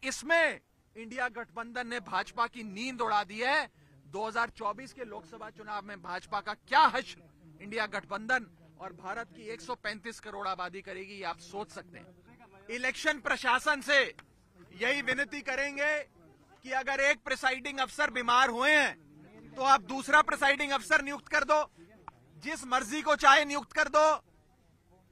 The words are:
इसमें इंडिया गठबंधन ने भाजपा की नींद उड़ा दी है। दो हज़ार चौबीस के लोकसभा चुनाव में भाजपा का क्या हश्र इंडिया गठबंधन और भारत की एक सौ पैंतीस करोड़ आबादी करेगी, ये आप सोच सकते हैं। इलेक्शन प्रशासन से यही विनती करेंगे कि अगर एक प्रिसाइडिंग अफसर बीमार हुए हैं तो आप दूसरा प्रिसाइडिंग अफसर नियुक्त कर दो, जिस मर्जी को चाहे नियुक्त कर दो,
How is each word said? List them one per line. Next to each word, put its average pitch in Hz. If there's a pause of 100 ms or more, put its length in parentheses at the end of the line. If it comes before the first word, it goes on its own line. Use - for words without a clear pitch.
इसमें 269 (360)
इंडिया 247
गठबंधन 233
ने 240
भाजपा 202
की 233
नींद 233
उड़ा 208
दी 208
है। 269 (380)
दो 196
हज़ार 233
चौबीस 220
के 254
लोकसभा 214
चुनाव 208
में 202
भाजपा 180
का 214
क्या 285
हश्र - (400)
इंडिया 214
गठबंधन 214 (320)
और 185
भारत 202
की 220
एक 226
सौ 240
पैंतीस 214
करोड़ 202
आबादी 180
करेगी, 190
ये 196
आप 170
सोच 196
सकते 175
हैं। -
इलेक्शन 254
प्रशासन 262
से 277 (760)
यही 254
विनती 277
करेंगे 277 (680)
कि 262
अगर 262
एक 285
प्रिसाइडिंग 269
अफसर 269
बीमार 247
हुए 247
हैं -
तो 262
आप 269
दूसरा 269
प्रिसाइडिंग 277
अफसर 285
नियुक्त 285
कर 302
दो, 302 (720)
जिस 294
मर्जी 247
को 302
चाहे 294
नियुक्त 285
कर 302
दो, 302 (880)